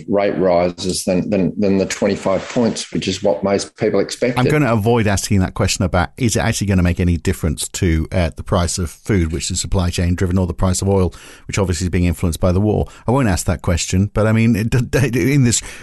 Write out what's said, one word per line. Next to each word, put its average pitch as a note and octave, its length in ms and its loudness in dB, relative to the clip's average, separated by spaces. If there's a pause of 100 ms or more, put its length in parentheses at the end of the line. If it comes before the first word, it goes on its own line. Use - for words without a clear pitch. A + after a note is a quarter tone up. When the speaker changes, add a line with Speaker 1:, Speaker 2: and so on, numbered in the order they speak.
Speaker 1:
rate G2+ 300 0
rises F2+ 680 0
than, F2+ 260 0
than, F#2+ 280 0
than G2 200 2
the F#2 80 0
twenty-five F#2+ 640 -2
points, - 440 -2
which F2 140 -4
is F#2 160 -6
what G2+ 200 0
most G2 320 -2
people G#2 240 0
expected. B2+ 400 -2
Speaker 2:
I'm B2+ 60 2
gonna D3 260 2
avoid A2+ 360 2
asking G2 320 0
that F2+ 160 0
question G2+ 280 0
about, F2 320 0
is A#2+ 200 0
it G2+ 60 0
actually G#2+ 260 -2
gonna F#2 160 2
make F2 160 0
any F2 180 2
difference E2 520 -2
to, D#2+ 420 0
uh, F2 260 0
the D#2+ 60 -10
price F2 340 -2
of F2 140 -4
food, E2+ 400 -2
which E2 180 -6
is F2+ 100 -4
supply F2+ 300 -2
chain F2+ 240 0
driven, F2+ 240 0
or F#2 80 2
the E2+ 80 -4
price F#2 300 0
of G2 40 0
oil, F#2+ 240 2 (360)
which - 100 -6
obviously F#2 280 -2
is F2 40 0
being F2 160 2
influenced F2 340 -2
by F#2 120 2
the F#2+ 100 2
war. G2 240 2 (220)
I A2 40 0
won't B2+ 180 2
ask F2 180 -2
that F2 160 -2
question, F#2+ 500 0
but G#2+ 140 2
I A2 40 2
mean, A2+ 360 2
d-, A#2 140 0
d-, B2+ 520 0
in C#3 100 4
this A#2 200 2 (200)